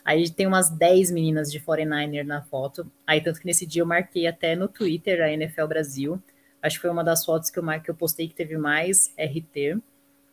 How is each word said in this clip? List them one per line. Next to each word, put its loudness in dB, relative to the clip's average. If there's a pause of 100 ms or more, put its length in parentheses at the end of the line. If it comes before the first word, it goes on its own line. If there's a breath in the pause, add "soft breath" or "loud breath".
Aí 2
tem 0
umas 4
dez 6
meninas 0
de -8
forty-niner -2
na -6
foto. -8 (160)
Aí, 4
tanto -2
que -12
nesse 0
dia 0
eu 4
marquei 0
até 0
no -2
Twitter 0
a 4
N -2
F -6
L 0
Brasil. -4 (400 soft breath)
Acho -2
que -10
foi 0
uma -2
das 2
fotos 0
que -6
eu -4
mar-, -4
que -6
eu -8
postei -4
que -16
teve -6
mais 0
R -4
T, -4 (540)